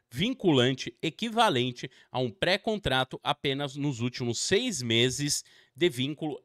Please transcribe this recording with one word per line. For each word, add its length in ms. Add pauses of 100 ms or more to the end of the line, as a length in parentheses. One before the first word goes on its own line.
(100)
vinculante 920
equivalente 880 (220)
a 80
um 140
pré-contrato 920
apenas 540
nos 240
últimos 400
seis 420
meses 600 (280)
de 160
vínculo 560